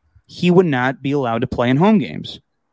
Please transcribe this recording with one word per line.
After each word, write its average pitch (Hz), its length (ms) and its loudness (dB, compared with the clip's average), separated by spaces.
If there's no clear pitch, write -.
he - 240 -2
would 180 160 6
not 131 360 -2
be 135 100 -4
allowed 120 280 -2
to 123 60 -4
play 123 240 -2
in 131 60 2
home 202 220 4
games. - 420 -8